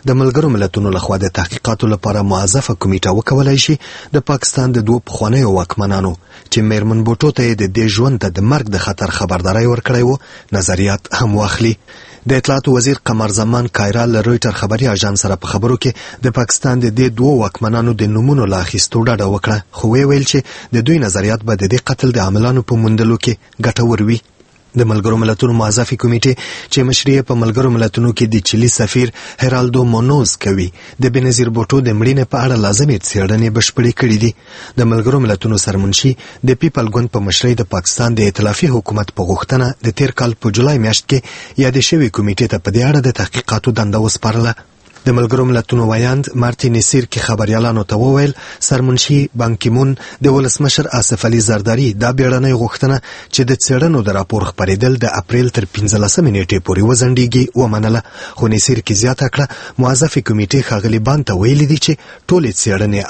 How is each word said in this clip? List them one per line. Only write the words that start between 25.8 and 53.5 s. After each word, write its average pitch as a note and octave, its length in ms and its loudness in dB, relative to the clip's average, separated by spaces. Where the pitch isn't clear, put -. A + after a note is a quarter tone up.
کمیټې A#2 300 2
چې B2+ 160 2
مشري C3+ 260 0
یې C3+ 140 0
په C3 140 0
ملګرو A#2+ 340 2
ملتونو A2+ 360 0
کې A#2 200 0
د A#2 160 2
چیلي A#2 260 2
سفیر A#2+ 380 0
هرالدو B2+ 500 2
مونوز B2 420 2
کوي، F#2+ 220 0
د B2 120 2
بېنظیر B2+ 420 2
بوټو B2+ 300 0
د A2 120 0
مړینې C3 340 2
په - 120 -2
اړه B2+ 200 2
لازمې G#2+ 340 2
څېړنې G#2+ 480 0
بشپړې A#2 440 0
کړې A2 220 2
دي. A#2 80 2
د A2+ 140 4
ملګرو B2 320 2
ملتونو G#2+ 400 0
سرمنشي G2 480 0
د B2+ 160 2
پیپل A#2+ 340 0
ګوند A#2+ 220 -2
په G2+ 100 -2
مشرۍ A#2+ 320 0
د G#2+ 160 -4
پاکستان A#2 400 0
د A2 140 0
ائتلافي G#2 480 0
حکومت G#2+ 400 -4
په G2+ 60 -2
غوښتنه B2+ 340 0
د - 160 -2
تیر C3+ 220 0
کال A#2+ 180 -2
په G#2 160 -2
جولای C#3 300 2
میاشت A2 240 -2
کې C3+ 80 2
یادې B2+ 240 0
شوې D#3 280 2
کمیټې G#2 300 0
ته A2 120 -2
په - 120 -4
دې A2+ 180 2
اړه D3 180 2
د - 20 2
تحقیقاتو A2 600 -2
دنده A2 280 0
وسپارله. A2+ 460 0
د C3 180 0
ملګرو A#2+ 320 2
ملتونو A#2+ 400 0
ویاند B2 360 0
مارټین A#2+ 440 0
سیرکي A#2+ 400 -2
خبریالانو A2 640 0
ته G#2+ 60 0
وویل، C3+ 360 2
سرمنشي B2+ 500 2
بان A2+ 140 0
کی A#2+ 120 2
مون C3+ 160 2
د C3+ 100 4
ولسمشر C#3 540 0
آصف - 300 -2
علي A#2 180 2
زرداري A2+ 460 0
دا A2+ 200 -2
بیړنۍ C3 500 2
غوښتنه C3+ 340 0
چې C3+ 160 2